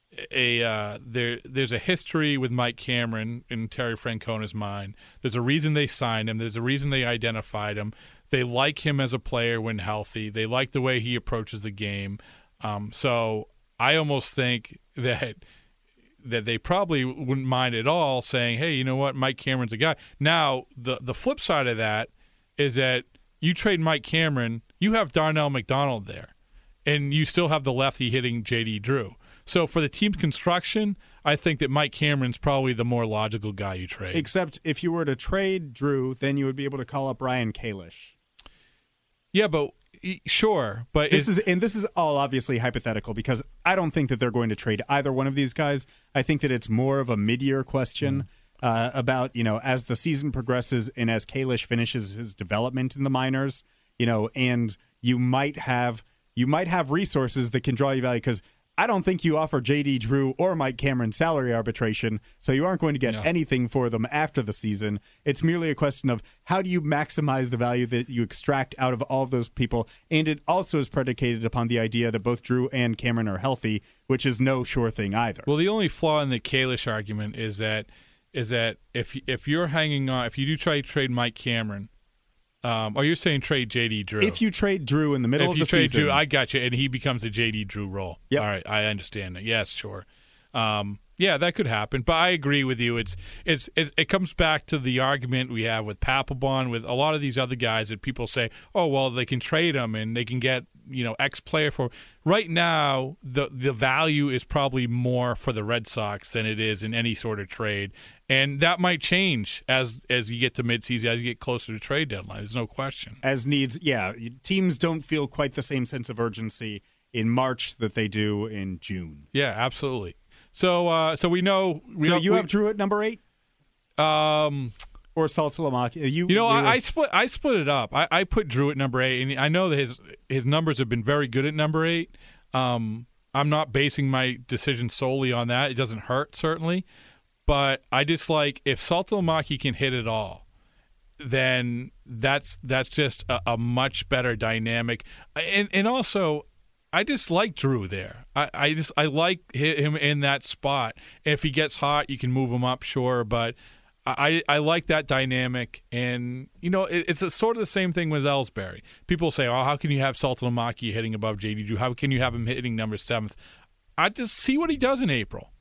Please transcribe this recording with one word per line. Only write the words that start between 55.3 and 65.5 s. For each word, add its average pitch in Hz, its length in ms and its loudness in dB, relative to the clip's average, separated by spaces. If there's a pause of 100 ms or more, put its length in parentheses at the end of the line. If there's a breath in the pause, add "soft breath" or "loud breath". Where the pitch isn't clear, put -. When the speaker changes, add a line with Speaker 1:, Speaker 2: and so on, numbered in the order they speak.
Speaker 2:
have, 123 440 0 (320)
you 120 100 2
might 160 220 2
have 165 240 0
resources 131 600 0
that 127 120 0
can 127 120 0
draw 139 160 4
you 131 100 0
value 123 200 0
'cause 117 200 -2 (360 soft breath)
I 208 100 4
don't 196 160 2
think 185 220 2
you 156 120 4
offer 156 240 0
J 143 220 2
D 139 160 2
Drew 131 380 2
or 180 180 2
Mike 131 220 0
Cameron 123 340 0
salary 143 420 2
arbitration, 110 680 0 (200 soft breath)
so - 120 0
you 139 140 4
aren't 185 160 0
going 151 140 2
to 127 40 -2
get 120 140 2
Speaker 1:
Yeah. 107 80 -6
Speaker 2:
anything 147 460 0
for 123 220 0
them 113 220 0
after 147 300 0
the 110 120 -2
season. 104 460 -2 (260 soft breath)
It's 143 180 0
merely 165 260 2